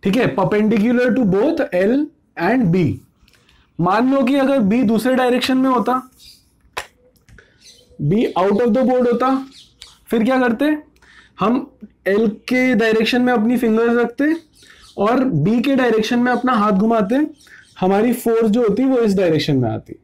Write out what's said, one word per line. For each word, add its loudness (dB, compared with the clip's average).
ठीक 0
है, 0
perpendicular 2
to 0
both 0
L 0
and 2
B। 0
मान 2
लो 2
कि 0
अगर 0
B 0
दूसरे 0
direction 0
में 0
होता, -2
B -2
out 0
of 0
the 0
board 0
होता, -2
फिर 0
क्या 0
करते? -2
हम -2
L 0
के -2
direction 2
में 2
अपनी 0
fingers 2
रखते -2
और 0
बी 0
के 0
direction 0
में 0
अपना -2
हाथ 0
घुमाते, 0
हमारी 2
force 0
जो 2
होती 0
वो 2
इस 2
direction 0
में 0
आती। -10